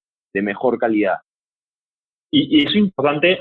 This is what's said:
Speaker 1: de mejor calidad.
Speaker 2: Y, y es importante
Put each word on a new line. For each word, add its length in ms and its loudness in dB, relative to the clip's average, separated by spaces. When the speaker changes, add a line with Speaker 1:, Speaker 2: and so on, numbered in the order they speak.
Speaker 1:
de 80 -2
mejor 360 -2
calidad. 400 0
Speaker 2:
Y, 300 2
y 40 0
es 80 -4
importante 680 0